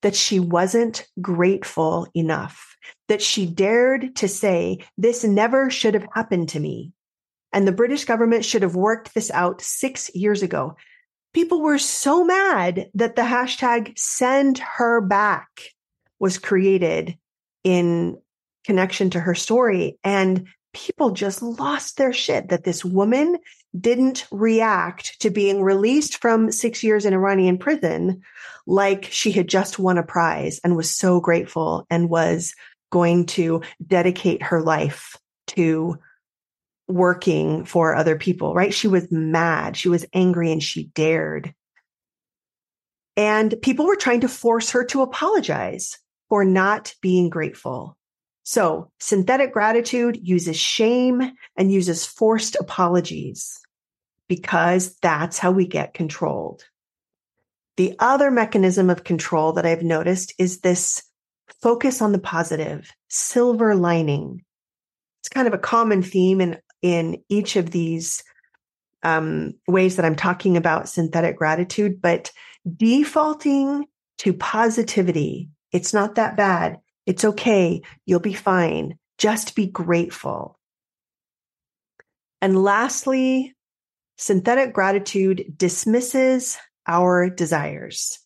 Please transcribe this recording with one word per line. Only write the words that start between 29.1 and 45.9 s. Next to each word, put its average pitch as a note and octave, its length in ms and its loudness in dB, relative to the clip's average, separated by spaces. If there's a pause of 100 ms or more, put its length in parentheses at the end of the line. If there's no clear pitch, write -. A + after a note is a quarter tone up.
she - 200 -2
had F3+ 180 0
just F#3+ 300 -2
won F#3 200 2
a E3+ 40 0
prize D#3+ 640 -2
and F3 120 2
was D#3+ 140 -2
so F3+ 300 2
grateful E3 720 -2
and E3+ 180 2
was E3 460 0 (360)
going F3 360 2
to E3 360 -2 (220)
dedicate F3+ 580 0
her E3 200 0
life D#3 540 -2 (320)
to E3 500 0 (880)
working F3 760 2
for D#3+ 300 2
other D#3+ 220 2
people, E3 380 -2
right? F#3 200 0
She - 140 -2
was F3+ 240 0
mad, D#3+ 640 -2
she - 120 -2
was F3 240 0
angry, F3 380 2
and D#3 120 -2
she D3+ 220 -8
dared. D#3 720 -2 (1600)
And G#3+ 460 2
people C4+ 240 0
were G4 100 4
trying A#3+ 240 0
to A#3+ 80 0
force A#3 420 0
her B3 160 0
to C4+ 160 -2
apologize C4 960 -2 (300)